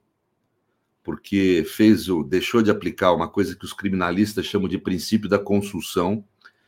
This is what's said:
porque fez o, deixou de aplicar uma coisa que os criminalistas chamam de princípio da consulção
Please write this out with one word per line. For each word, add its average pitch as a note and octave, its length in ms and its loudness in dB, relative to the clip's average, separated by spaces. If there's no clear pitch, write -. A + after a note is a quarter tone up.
porque F2+ 640 0
fez G#2+ 400 4
o, E2+ 160 0
deixou F#2 380 0
de G#2 100 4
aplicar F2+ 400 0
uma E2 160 0
coisa - 280 -2
que - 100 -16
os - 80 -12
criminalistas F#2+ 720 -2
chamam F#2+ 240 -2
de F#2 80 -4
princípio G#2 500 -2
da G2 120 2
consulção G2+ 840 -4